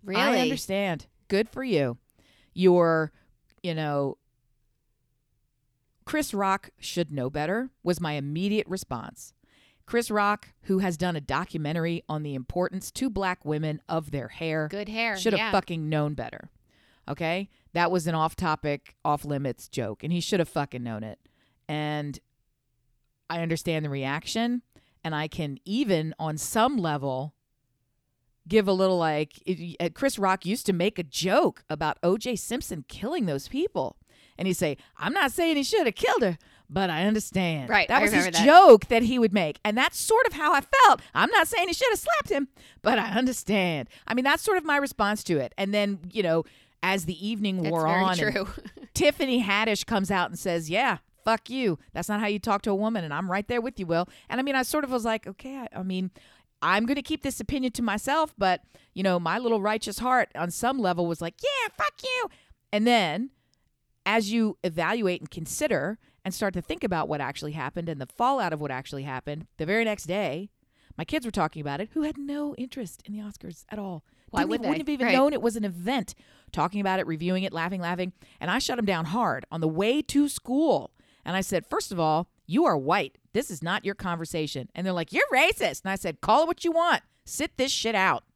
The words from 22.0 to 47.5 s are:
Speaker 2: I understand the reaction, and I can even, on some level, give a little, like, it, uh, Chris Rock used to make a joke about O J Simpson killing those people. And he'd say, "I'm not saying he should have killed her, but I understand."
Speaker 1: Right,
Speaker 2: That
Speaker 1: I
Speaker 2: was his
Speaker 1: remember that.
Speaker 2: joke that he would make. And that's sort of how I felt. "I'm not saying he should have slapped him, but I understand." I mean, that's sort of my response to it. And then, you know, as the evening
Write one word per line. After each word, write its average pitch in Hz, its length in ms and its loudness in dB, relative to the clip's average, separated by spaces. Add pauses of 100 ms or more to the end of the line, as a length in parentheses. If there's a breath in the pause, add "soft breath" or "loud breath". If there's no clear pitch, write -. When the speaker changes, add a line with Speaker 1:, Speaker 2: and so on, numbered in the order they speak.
Speaker 2:
I 170 100 -2
understand 165 460 -2
the - 40 -4
reaction, 160 680 -2 (420 soft breath)
and 160 120 -4
I 151 120 -2
can 147 380 -6
even, 190 540 0
on 156 180 -4
some 240 400 0
level, 143 560 -2 (1120)
give 196 220 4
a 196 60 4
little, 190 240 4
like, 156 480 0
it, 170 340 -6
uh, 170 140 0
Chris - 240 -2
Rock 190 260 0
used 202 220 -2
to 196 80 2
make 180 240 0
a 180 40 -6
joke 185 680 2
about 156 320 -2
O 185 160 4
J 247 180 -4
Simpson - 520 -8
killing 269 360 -4
those 139 240 -4
people. 180 480 -4 (400 soft breath)
And 185 100 -4
he'd 185 80 2
say, 151 220 0 (200 soft breath)
"I'm 196 160 -4
not 339 200 0
saying 330 240 2
he 277 80 0
should 381 220 2
have 220 100 -2
killed 427 260 2
her, 175 160 0 (320 soft breath)
but 185 200 0
I 165 160 0
understand." 180 600 0
Speaker 1:
Right, - 200 4
Speaker 2:
That - 100 4
Speaker 1:
I - 40 4
Speaker 2:
was 208 100 4
his 180 140 4
Speaker 1:
remember 165 120 2
that. 220 80 6
Speaker 2:
joke 311 400 12
that 233 160 4
he 247 160 2
would 226 140 4
make. 170 320 0
And 214 120 0
that's 285 220 0
sort 466 300 4
of - 60 -4
how 302 180 0
I 277 80 4
felt. 508 400 6 (120)
"I'm 208 180 2
not 381 180 4
saying 381 180 0
he 339 80 -2
should 494 160 2
have 415 80 0
slapped 622 320 -2
him, 277 160 0 (340 loud breath)
but 220 200 2
I 214 100 -4
understand." 202 800 0 (180 loud breath)
I - 80 -4
mean, 254 100 0
that's 285 200 2
sort 415 120 2
of 330 80 0
my 294 120 2
response 214 480 0
to 165 140 0
it. 123 200 -4
And 196 160 -2
then, 202 240 0 (140)
you 220 100 -2
know, 165 220 2 (400 soft breath)
as 190 220 0
the 175 200 -6
evening 202 360 -2